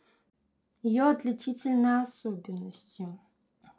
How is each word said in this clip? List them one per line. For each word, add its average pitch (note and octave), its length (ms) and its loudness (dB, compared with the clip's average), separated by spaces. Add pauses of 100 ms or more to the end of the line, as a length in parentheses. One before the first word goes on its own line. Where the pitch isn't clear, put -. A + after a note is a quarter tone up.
(840)
ее A#3+ 260 4
отличительной B3 920 2
особенностью. F#3 1160 -10 (600)